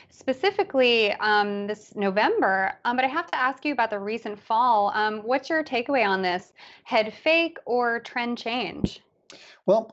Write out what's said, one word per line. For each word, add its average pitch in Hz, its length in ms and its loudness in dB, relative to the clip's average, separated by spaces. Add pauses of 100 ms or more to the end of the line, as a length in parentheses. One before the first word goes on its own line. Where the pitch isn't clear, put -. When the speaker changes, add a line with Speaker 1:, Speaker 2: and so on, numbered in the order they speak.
(100)
Speaker 1:
specifically, 254 1000 0
um, 208 540 0
this 208 300 -10
November. 202 800 2 (100)
Um, 240 120 0
but 262 100 2
I - 20 0
have 330 220 -4
to 320 80 -4
ask 269 260 -2
you 294 80 -2
about 233 160 0
the 208 100 -4
recent 208 400 -8
fall. 220 560 2
Um, 214 260 -2
what's 262 280 -2
your 320 160 0
takeaway 247 420 0
on 190 140 0
this? 185 320 -4 (320)
Head 220 300 0
fake 330 500 0
or 233 360 -2
trend 240 360 -6
change? 202 640 -6 (640)
Speaker 2:
Well, 220 280 2